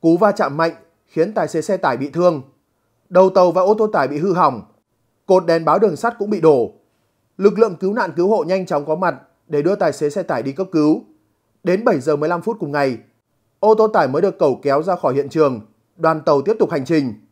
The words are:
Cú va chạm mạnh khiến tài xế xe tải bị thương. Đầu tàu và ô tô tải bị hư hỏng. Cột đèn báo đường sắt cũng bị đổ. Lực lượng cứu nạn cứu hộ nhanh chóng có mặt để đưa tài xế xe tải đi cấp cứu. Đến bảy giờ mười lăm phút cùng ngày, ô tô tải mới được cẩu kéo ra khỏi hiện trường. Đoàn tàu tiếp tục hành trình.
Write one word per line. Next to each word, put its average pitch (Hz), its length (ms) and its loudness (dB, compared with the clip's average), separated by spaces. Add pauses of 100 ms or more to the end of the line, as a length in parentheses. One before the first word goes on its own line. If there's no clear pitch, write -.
Cú 170 160 4
va 202 140 4
chạm 147 260 -2
mạnh 165 180 -2 (320)
khiến 175 260 -4
tài 190 140 -2
xế 160 140 -6
xe 190 160 -4
tải 143 200 -2
bị 139 120 -6
thương. 170 320 0 (680)
Đầu 185 200 6
tàu 185 220 4
và 180 100 0
ô 196 120 2
tô 214 140 0
tải 175 200 -2
bị 143 100 -6
hư 180 160 -2
hỏng. 147 280 0 (640)
Cột 185 200 2
đèn 165 200 0
báo 160 140 2
đường 190 160 0
sắt 226 240 -4
cũng 208 100 -6
bị 202 120 -4
đổ. 139 320 4 (640)
Lực 190 220 2
lượng 214 160 2
cứu 190 180 -4
nạn 208 220 -4
cứu 170 120 0
hộ 208 160 0
nhanh 185 220 -2
chóng 147 200 -4
có 156 100 -2
mặt 175 200 -2 (320)
để 147 140 -2
đưa 175 140 0
tài 165 180 -2
xế 147 160 -4
xe 175 140 -6
tải 135 200 -4
đi 135 80 -6
cấp 185 200 -8
cứu. 151 320 2 (600)
Đến 190 220 -2
bảy 196 140 2
giờ 147 160 -2
mười 147 140 -2
lăm 170 120 -2
phút 220 180 -6
cùng 151 120 -8
ngày, 139 260 -2 (600)
ô 214 160 4
tô 220 120 2
tải 202 200 2
mới 139 140 -2
được 190 180 0
cẩu 139 240 2
kéo 143 200 0
ra 180 120 -2
khỏi 143 180 -2
hiện 139 160 -2
trường. 135 320 0 (360)
Đoàn 160 240 0
tàu 143 200 2
tiếp 190 180 0
tục 180 120 0
hành 143 140 -4
trình. 139 280 0 (180)